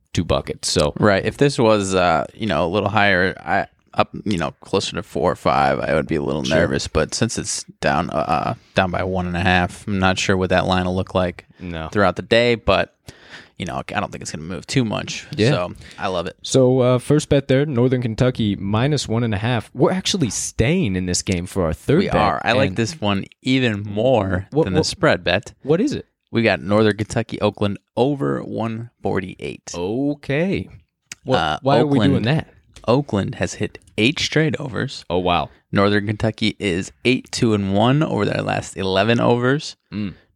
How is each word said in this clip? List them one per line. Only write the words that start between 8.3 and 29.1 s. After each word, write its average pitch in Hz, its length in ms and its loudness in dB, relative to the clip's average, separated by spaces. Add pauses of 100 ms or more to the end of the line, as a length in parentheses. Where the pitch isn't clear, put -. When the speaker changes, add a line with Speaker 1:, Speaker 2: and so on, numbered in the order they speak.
Speaker 2:
down 95 140 2
by 87 140 -2
one 92 240 -2
and 87 100 -4
a 92 40 0
half, 90 460 2
I'm 101 120 0
not 95 180 2
sure - 180 0
what 92 140 0
that 92 160 4
line 92 200 0
will 92 100 -2
look 92 180 -4
like 90 320 -2 (140)
Speaker 1:
No. 82 300 -8
Speaker 2:
throughout 98 260 2
the 95 80 -8
day. 117 320 4
But, 92 420 0 (640)
you 92 80 -4
know, 65 80 -6
I - 240 -6
don't 92 120 -4
think - 120 -12
it's - 80 -12
gonna 78 120 -12
move 82 220 -10
too 131 180 0
much. - 440 -6 (100)
Speaker 1:
Yeah. 113 140 2
Speaker 2:
So 90 220 -2 (260)
I 101 80 -4
love 90 180 -2
it. - 160 -10
Speaker 1:
So, 131 380 4
uh, 123 180 2
first 147 320 0
bet 139 200 2
there, 135 180 2
Northern 123 340 2
Kentucky 117 540 0
minus 117 520 -2
one 113 160 0
and 110 120 -2
a - 20 -2
half. 113 380 -2
We're 156 160 2
actually 185 400 -2
staying 123 640 0
in 92 100 -2
this 87 160 -2
game 90 240 -2
for 92 200 -2
our 78 80 0
third 135 260 2
Speaker 2:
We 202 80 2
Speaker 1:
bet, - 80 -2
Speaker 2:
are. 90 280 0
I 113 100 2
like 131 160 2
Speaker 1:
and 92 80 -8
Speaker 2:
this 101 220 -2
one 101 260 -2 (180)
even 123 400 2
more 104 680 0
Speaker 1:
What, 151 140 2
Speaker 2:
than 95 100 -2
the 92 60 2
Speaker 1:
what, - 80 2
Speaker 2:
spread 98 360 0
bet. 90 380 0
Speaker 1:
what 156 180 2
is 269 140 0
it? - 140 -10 (240)
Speaker 2:
We 110 100 0
got 95 200 2
Northern 104 360 2
Kentucky, - 440 -4
Oakland 101 360 -2 (180)
over 139 460 0
one 113 480 -6 (140)
forty-eight. 95 720 -6